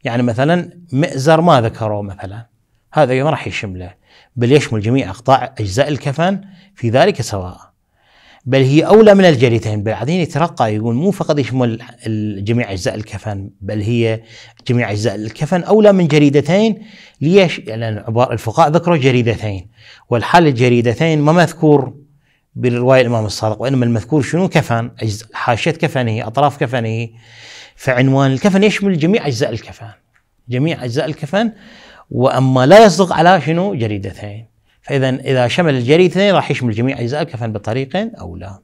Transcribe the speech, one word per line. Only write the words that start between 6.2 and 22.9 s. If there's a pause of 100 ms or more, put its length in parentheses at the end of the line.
في
ذلك
سواء، (680)
بل
هي
أولى
من
الجريدتين.
بعدين
يترقى
يقول
مو
فقط
يشمل (260)
ال-،
جميع
أجزاء
الكفن، (120)
بل
هي (460)
جميع
أجزاء
الكفن
أولى
من
جريدتين. (360)
ليش؟
لأن
عبارة
الفقهاء
ذكروا
جريدتين، (400)
والحال
الجريدتين
ما
مذكور (640)
برواية